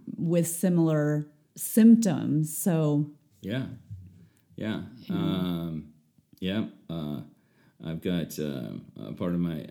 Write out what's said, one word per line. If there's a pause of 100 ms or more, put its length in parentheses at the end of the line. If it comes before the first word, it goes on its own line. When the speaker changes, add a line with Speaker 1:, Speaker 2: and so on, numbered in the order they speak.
(160)
Speaker 1:
with
similar (260)
symptoms.
So (320)
Speaker 2:
Yeah. (920)
Yeah. (260)
Speaker 1:
Yeah.
Speaker 2:
Um, (560)
yeah. (260)
Uh, (640)
I've
got,
uh, (220)
a
part
of
my,